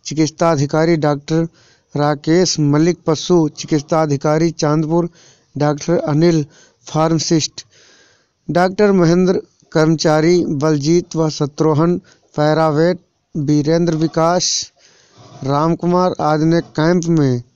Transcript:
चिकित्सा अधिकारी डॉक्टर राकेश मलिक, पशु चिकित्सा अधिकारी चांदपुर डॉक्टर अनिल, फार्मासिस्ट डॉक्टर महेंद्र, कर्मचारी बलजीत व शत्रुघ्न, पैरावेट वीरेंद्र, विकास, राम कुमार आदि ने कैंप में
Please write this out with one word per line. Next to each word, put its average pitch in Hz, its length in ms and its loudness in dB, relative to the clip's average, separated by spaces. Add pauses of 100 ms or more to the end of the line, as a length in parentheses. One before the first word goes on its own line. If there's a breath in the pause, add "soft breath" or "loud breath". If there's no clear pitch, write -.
चिकित्सा 156 460 -2
अधिकारी 156 460 0
डॉक्टर 151 500 -2 (500 soft breath)
राकेश 151 640 0
मलिक, 151 380 0 (100)
पशु 160 500 0
चिकित्सा 160 440 -2
अधिकारी 156 500 0
चांदपुर 160 580 -2 (480 soft breath)
डॉक्टर 147 400 -2
अनिल, 160 480 0 (420 soft breath)
फार्मासिस्ट 160 760 -2 (880 soft breath)
डॉक्टर 185 400 2
महेंद्र, 180 420 2 (400)
कर्मचारी 160 720 2
बलजीत 156 720 -2
व 160 140 0
शत्रुघ्न, 156 680 0 (400 soft breath)
पैरावेट 156 600 0 (400)
वीरेंद्र, 151 560 0
विकास, 165 760 -2 (720 soft breath)
राम 147 320 0
कुमार 175 460 0
आदि 156 240 0
ने 165 160 2
कैंप 160 440 0
में 139 380 0 (120)